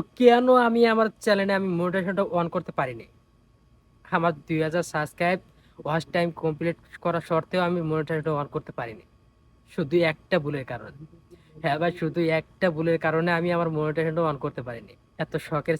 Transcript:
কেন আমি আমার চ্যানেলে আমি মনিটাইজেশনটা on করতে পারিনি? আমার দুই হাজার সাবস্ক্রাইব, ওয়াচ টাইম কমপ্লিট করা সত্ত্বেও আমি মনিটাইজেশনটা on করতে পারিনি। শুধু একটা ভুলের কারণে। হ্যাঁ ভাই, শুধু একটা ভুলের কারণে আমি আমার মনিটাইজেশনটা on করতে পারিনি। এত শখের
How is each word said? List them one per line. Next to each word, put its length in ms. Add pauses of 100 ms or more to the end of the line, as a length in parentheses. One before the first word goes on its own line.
(200)
কেন 260 (220)
আমি 140 (120)
আমার 140 (180)
চ্যানেলে 340
আমি 100 (100)
মনিটাইজেশনটা 440 (160)
on 160
করতে 240
পারিনি? 260 (1080)
আমার 180 (140)
দুই 180
হাজার 180 (100)
সাবস্ক্রাইব, 460 (440)
ওয়াচ 200 (100)
টাইম 140 (160)
কমপ্লিট 340 (260)
করা 160 (100)
সত্ত্বেও 400
আমি 100 (120)
মনিটাইজেশনটা 400 (100)
on 140
করতে 240
পারিনি। 260 (680)
শুধু 220 (160)
একটা 320
ভুলের 280
কারণে। 280 (640)
হ্যাঁ 180
ভাই, 100 (100)
শুধু 180 (200)
একটা 360
ভুলের 300
কারণে 240 (100)
আমি 180
আমার 200
মনিটাইজেশনটা 540
on 140
করতে 220
পারিনি। 260 (300)
এত 100 (140)
শখের 320